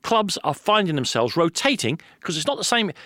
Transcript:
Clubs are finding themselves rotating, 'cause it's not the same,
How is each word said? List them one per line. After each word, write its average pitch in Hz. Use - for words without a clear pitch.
Clubs 214
are 147
finding 208
themselves 123
rotating, 170
'cause 170
it's 151
not 285
the 214
same, 220